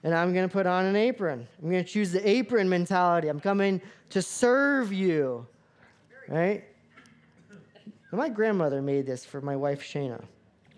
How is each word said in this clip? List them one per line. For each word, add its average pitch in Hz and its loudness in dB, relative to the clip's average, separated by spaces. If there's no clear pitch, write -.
and 165 0
I'm 175 2
gonna 185 0
put 190 -2
on 180 2
an 196 0
apron. 202 -2
I'm 160 -4
gonna 180 0
choose 202 -2
the 196 0
apron 220 2
mentality. 175 2
I'm 147 -4
coming 196 0
to 190 -2
serve 262 2
you," 147 0
right? 180 0
My 262 -2
grandmother 196 0
made 139 0
this 127 -6
for 139 -12
my 139 -4
wife, 143 -2
Shayna. 123 -8